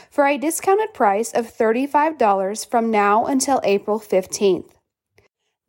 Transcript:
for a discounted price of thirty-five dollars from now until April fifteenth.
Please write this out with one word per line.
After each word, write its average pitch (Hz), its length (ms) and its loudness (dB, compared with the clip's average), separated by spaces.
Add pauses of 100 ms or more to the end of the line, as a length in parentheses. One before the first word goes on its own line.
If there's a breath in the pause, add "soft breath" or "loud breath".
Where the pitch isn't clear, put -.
(100)
for 285 160 2
a 285 100 0
discounted 381 560 -2
price 214 380 0
of 233 180 -4
thirty-five 277 680 0
dollars 196 480 0
from 226 260 -2
now 208 340 2
until 269 380 0
April 202 360 -2
fifteenth. - 760 -2 (920 soft breath)